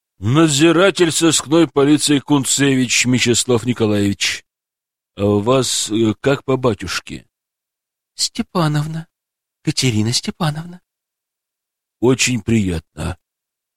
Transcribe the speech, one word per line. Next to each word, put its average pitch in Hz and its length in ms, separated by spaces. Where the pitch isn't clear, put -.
«Надзиратель 160 880
сыскной 160 560
полиции 143 540
Кунцевич 135 840
Мечислав 123 600
Николаевич. 104 800
А 98 80
у 104 160
вас, 123 500
э, 107 300
как 135 240
по 131 120
батюшке?» 101 720
«Степановна. 160 920
Катерина 113 480
Степановна». 170 680
«Очень 123 420
приятно. 87 760